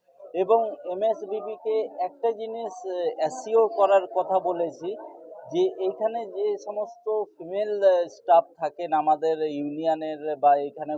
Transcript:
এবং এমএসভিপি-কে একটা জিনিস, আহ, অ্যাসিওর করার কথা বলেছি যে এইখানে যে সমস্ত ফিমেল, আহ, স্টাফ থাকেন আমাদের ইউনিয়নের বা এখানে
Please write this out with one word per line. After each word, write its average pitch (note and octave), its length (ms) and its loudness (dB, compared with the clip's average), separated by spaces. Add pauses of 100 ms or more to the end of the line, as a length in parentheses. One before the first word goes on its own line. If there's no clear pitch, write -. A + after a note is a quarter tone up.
(340)
এবং G#3+ 360 2 (220)
এমএসভিপি-কে G#3+ 960 -2 (100)
একটা F#3 340 -4
জিনিস, A3+ 400 -8 (140)
আহ, F3+ 300 -4
অ্যাসিওর G#3+ 520 2
করার G3 380 4
কথা F#3 320 0
বলেছি E3+ 580 -2 (460)
যে D#3+ 180 -2
এইখানে G3+ 680 -2
যে G3 380 -2
সমস্ত G#3 580 -4
ফিমেল, G3+ 600 -6
আহ, F3+ 260 6
স্টাফ E3+ 360 4 (140)
থাকেন E3 340 -6
আমাদের D#3 500 2
ইউনিয়নের D3+ 960 -2
বা C#3+ 200 6
এখানে D3 420 -4